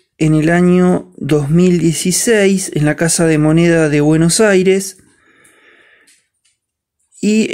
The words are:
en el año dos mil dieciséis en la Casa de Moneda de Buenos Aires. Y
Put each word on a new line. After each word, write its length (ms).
en 160
el 160
año 680
dos 320
mil 300
dieciséis 960
en 100
la 100
Casa 320
de 120
Moneda 500
de 140
Buenos 400
Aires. 560
Y 320